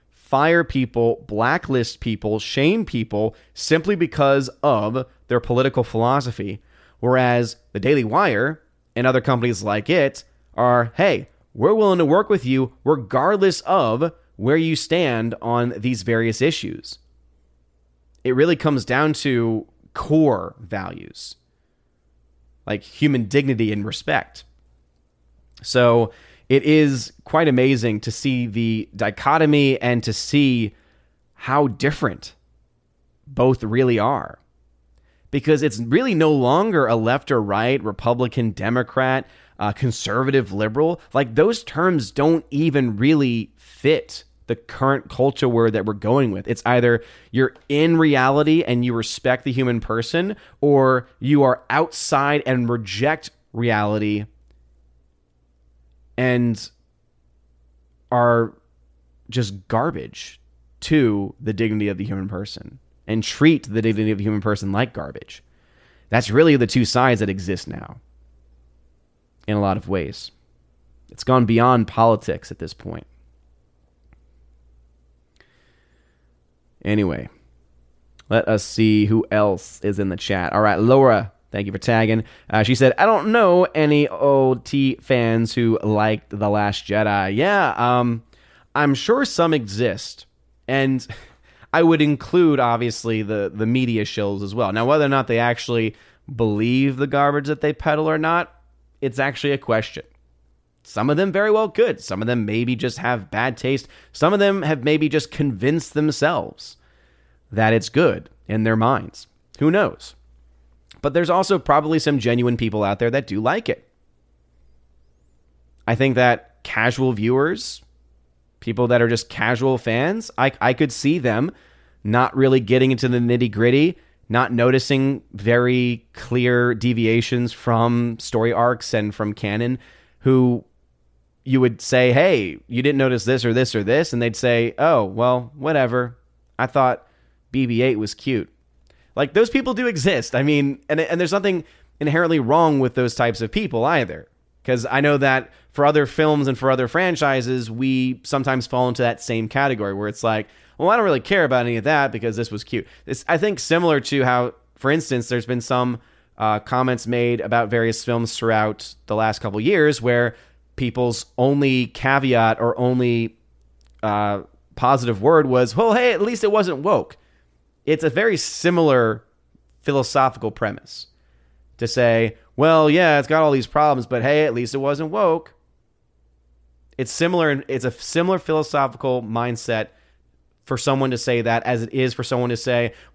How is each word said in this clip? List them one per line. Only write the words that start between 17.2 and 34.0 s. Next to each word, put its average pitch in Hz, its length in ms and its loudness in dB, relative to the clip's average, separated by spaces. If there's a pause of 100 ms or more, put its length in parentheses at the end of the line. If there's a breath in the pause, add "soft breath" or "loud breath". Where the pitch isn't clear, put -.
It 127 100 0
really 156 220 4
comes 139 260 -2
down 147 300 0
to 117 520 -2 (280)
core 135 680 0
values, 92 760 -12 (1300)
like 107 160 -6
human 127 460 -2
dignity 123 420 0
and 101 140 -6
respect. - 580 -6 (1160)
So 120 500 2 (360 loud breath)
it 135 160 2
is 147 480 2 (140)
quite 160 220 0
amazing 123 540 2
to 113 100 -6
see 123 360 -4
the 113 480 -4
dichotomy 139 840 2
and 120 220 0
to 113 100 -4
see 127 600 0 (600)
how 139 340 0
different 127 640 -4 (960)
both 127 360 0
really 120 360 2
are. 113 400 -4 (920)